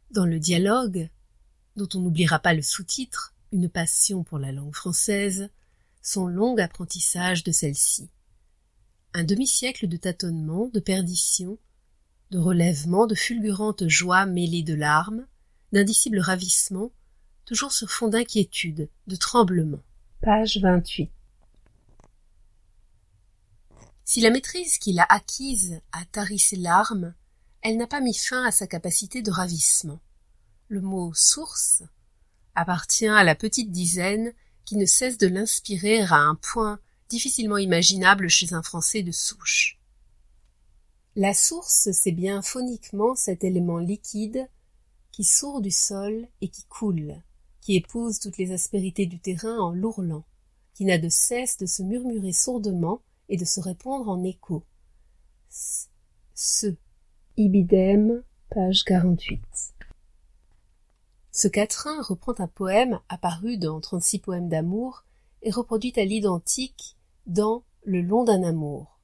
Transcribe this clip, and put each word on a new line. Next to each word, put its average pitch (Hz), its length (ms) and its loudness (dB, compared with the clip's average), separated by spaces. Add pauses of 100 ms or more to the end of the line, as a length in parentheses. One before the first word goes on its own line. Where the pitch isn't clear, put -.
(120)
dans 202 140 2
le 165 140 0
dialogue, 180 680 0 (680)
dont 202 200 -6
on 185 60 -2
n'oubliera 165 360 2
pas 170 160 2
le 156 80 0
sous-titre, - 680 -6 (240)
Une 175 140 2
passion 175 540 0
pour 156 160 -8
la 135 120 -6
langue 143 220 -10
française, 196 800 -2 (500)
son 185 240 -2
long 208 320 0
apprentissage 175 840 -2
de 180 80 -2
celle-ci. - 580 0 (1040)
Un 170 100 -2
demi-siècle 247 640 0
de 170 80 -4
tâtonnement, 170 800 -4
de 214 60 0
perdition, 185 800 -2 (720)
de 180 80 0
relèvement, 170 680 2
de 214 80 0
fulgurante 208 760 -2
joie 180 380 4
mêlée 175 380 0
de 156 100 -4
larmes, 160 540 0 (440)
d'indicible 202 460 2
ravissement, 185 760 0 (540)
toujours 277 280 -4
sur - 180 -2
fond 233 160 -2
d'inquiétude, 190 840 0 (160)
de 185 100 -8
tremblement. 175 680 2 (380)
Page 214 360 4
vingt-huit. 180 540 2 (3000)
Si - 160 0
la 226 120 8
maîtrise 330 480 -2
qu'il 185 180 0
a 175 100 6
acquise 202 720 0 (120)
a 170 140 -12
tari 202 340 -6
ses - 180 2
larmes, 180 560 2 (480)
elle 220 160 -2
n'a 240 80 -2
pas 285 160 -4
mis 240 140 0
fin 254 320 -2
à 214 40 0
sa - 140 2
capacité 180 560 -4
de 208 80 -4
ravissement. 170 720 0 (720)
Le 202 120 -4
mot 185 320 -4
source - 680 2 (720)
appartient 175 520 0
à 214 160 8
la 165 100 8
petite 220 380 -4
dizaine 180 600 -2 (320)
qui 208 140 -4
ne 202 80 4
cesse 254 320 2
de 208 80 4
l'inspirer 202 760 0
à 170 160 6
un 151 180 6
point 208 440 -4 (300)
difficilement 226 480 -2
imaginable 185 720 4
chez 170 240 2
un 165 80 -4
Français 175 400 -2
de 175 100 -4
souche. - 680 -2 (1300)
La 196 180 2
source, - 580 2
c'est 185 200 2
bien 190 320 -2
phoniquement 247 720 -4
cet 185 280 -4
élément 175 360 0
liquide 214 680 -6 (640)
qui 208 120 -8
sourd 277 380 0
du 190 100 -4
sol 208 560 -2 (140)
et 196 80 -6
qui - 160 -18
coule, 160 580 -6 (360)
qui 196 160 0
épouse 226 440 -4
toutes 196 180 -12
les 185 140 -4
aspérités 185 560 -4
du 175 120 -10
terrain 214 380 -6
en 180 140 -2
l'ourlant, 180 560 -4 (480)
qui 196 100 -4
n'a 175 140 4
de 165 100 -2
cesse 247 480 0
de 190 80 -6
se 180 160 -4
murmurer 214 520 -4
sourdement 202 680 -2 (280)
et 190 80 -2
de 175 80 -4
se - 160 -2
répondre 220 480 -8
en 180 140 -4
écho. 180 400 -8 (840)
S-, - 400 -10 (460)
ce. - 320 0 (680)
Ibidem, 202 840 6 (300)
page 190 320 2
quarante-huit. 180 580 2 (1900)
Ce - 120 2
quatrain 285 560 -2
reprend 190 340 -6
un 180 100 -4
poème 202 520 0 (100)
apparu 180 480 -4
dans 156 240 -4
trente-six - 380 -2
poèmes 175 300 -6
d'amour 185 540 -4 (380)
et 220 80 -4
reproduit 233 460 -2
à 208 100 2
l'identique 202 880 -4 (300)
dans 214 380 0 (200)
Le 180 200 0
long 214 200 2
d'un 196 200 4
amour, 151 600 -4